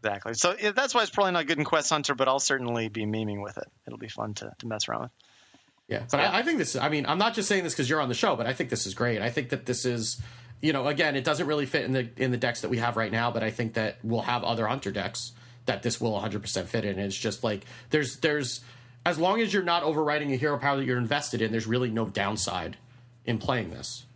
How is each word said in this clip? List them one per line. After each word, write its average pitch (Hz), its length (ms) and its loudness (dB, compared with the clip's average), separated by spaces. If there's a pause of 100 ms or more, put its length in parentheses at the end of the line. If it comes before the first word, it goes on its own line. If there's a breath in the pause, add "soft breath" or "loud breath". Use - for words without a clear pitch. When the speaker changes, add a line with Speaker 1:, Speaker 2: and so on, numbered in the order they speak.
Speaker 1:
Exactly. 107 320 -4
So, 180 260 2
yeah, 208 100 2
that's 262 220 2
why 240 80 4
it's 202 100 0
probably 190 220 2
not 165 140 2
good 160 100 2
in 147 80 0
Quest 151 240 2
Hunter, 143 260 2
but 131 120 4
I'll 135 120 4
certainly 120 480 0
be 110 180 -4
memeing 107 360 -2
with 101 160 -8
it. - 100 -8 (180)
It'll 117 140 -14
be 110 80 -12
fun 107 280 -6
to, - 240 -10
to 120 80 -10
mess 110 200 -4
around 113 160 -4
with. 123 80 -12 (760 soft breath)
Speaker 2:
Yeah, - 240 -4
but 143 80 2
Speaker 1:
Yeah. 185 120 2
Speaker 2:
I, 190 80 2
I 247 40 0
think 311 160 0
this, - 160 -2
I 147 140 0
mean, 151 180 0
I'm 156 100 2
not 220 160 2
just 220 160 -2
saying 190 140 4
this 165 120 -2
'cause 127 140 0
you're 156 100 4
on 139 100 2
the 123 60 0
show, 180 200 4
but 117 100 -2
I 127 80 0
think 131 160 -2
this - 160 -2
is 95 80 -6
great. 117 280 0
I 117 80 0
think 123 200 -2
that 131 160 -4
this 127 200 -2
is, 117 360 -2 (400 loud breath)
you 156 100 4
know, 139 160 2
again, 147 280 2
it 135 80 0
doesn't 156 240 2
really 147 180 2
fit 135 200 2
in 127 80 2
the, 123 240 2
in 127 140 2
the 123 60 0
decks 120 240 0
that - 80 -2
we 123 80 2
have 117 180 2
right 110 160 0
now, 117 200 2
but 110 120 0
I 110 60 2
think 113 240 -2
that 110 300 0
we'll 113 180 0
have 123 220 0
other 117 240 0
Hunter 123 240 -2
decks 95 420 -4 (320 loud breath)
that 101 180 -2
this - 160 0
will 113 160 0
a 101 40 -2
hundred 104 220 -4
percent 92 280 -4
fit 107 160 -2
in. 95 140 -2
It's 98 180 -2
just, - 260 -4
like, 104 220 -2 (240 loud breath)
there's, 147 280 0
there's, 147 440 0 (440 loud breath)
as 170 140 2
long 196 220 4
as 220 120 0
you're 196 100 2
not 170 200 2
overriding 147 480 2
a 131 60 2
hero 143 220 2
power 139 180 2
that 135 80 0
you're 127 140 2
invested 123 420 0
in, 110 100 2
there's 110 160 0
really 123 220 2
no 113 160 0
downside 98 720 -2 (480 soft breath)
in 117 140 0
playing 110 320 0
this. - 340 -10 (100)